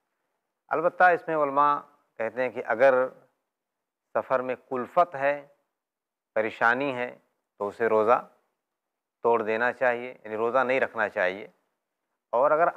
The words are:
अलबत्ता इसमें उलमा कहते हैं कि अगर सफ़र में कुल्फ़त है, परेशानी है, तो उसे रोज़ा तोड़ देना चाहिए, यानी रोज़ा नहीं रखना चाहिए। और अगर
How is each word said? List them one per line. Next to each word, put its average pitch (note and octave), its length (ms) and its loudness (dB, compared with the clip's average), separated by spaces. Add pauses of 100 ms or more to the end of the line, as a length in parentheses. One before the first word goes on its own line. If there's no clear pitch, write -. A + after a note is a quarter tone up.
(720)
अलबत्ता E3+ 400 2
इसमें E3 260 -2
उलमा C#3+ 380 2 (460)
कहते A2+ 220 -4
हैं B2 100 -4
कि A#2+ 100 -10
अगर B2+ 320 4 (1200)
सफ़र B2 280 -2
में B2+ 160 -6
कुल्फ़त C#3+ 580 -2
है, C#3 200 -2 (1000)
परेशानी A#2 560 0
है, B2 180 -6 (500)
तो G2+ 80 -4
उसे A2 200 -2
रोज़ा A2 280 4 (1080)
तोड़ A#2 180 2
देना A2 300 -2
चाहिए, B2 380 -2
यानी G#2+ 260 -12
रोज़ा B2 280 2
नहीं B2+ 160 0
रखना A2 300 -2
चाहिए। F#2+ 380 -4 (840)
और C3+ 200 2
अगर E3 240 2